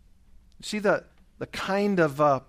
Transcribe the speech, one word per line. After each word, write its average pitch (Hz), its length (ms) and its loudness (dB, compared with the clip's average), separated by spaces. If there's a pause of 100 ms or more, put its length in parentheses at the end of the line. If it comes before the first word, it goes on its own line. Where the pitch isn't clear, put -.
(580)
You - 60 -18
see 214 140 -6
the, 196 260 0 (340)
the 131 80 -10
kind 202 540 -2
of, 147 200 2
uh, 143 280 4